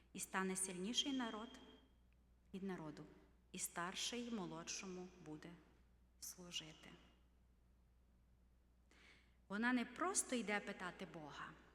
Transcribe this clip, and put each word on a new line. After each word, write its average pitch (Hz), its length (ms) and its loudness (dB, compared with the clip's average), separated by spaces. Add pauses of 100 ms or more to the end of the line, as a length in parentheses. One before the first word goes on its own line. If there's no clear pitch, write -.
(120)
і 196 80 -6
стане 190 360 4
сильніший 196 560 4
народ 233 360 0 (1040)
від 190 80 -4
народу, 165 420 -4 (480)
і 185 60 -4
старший 214 720 0
молодшому 180 760 -2 (160)
буде 156 260 -8 (680)
служити". 175 680 -8 (2500)
Вона 226 240 6
не 240 120 6
просто - 520 2
йде 202 240 4
питати 190 520 -4
Бога. 151 380 -8 (240)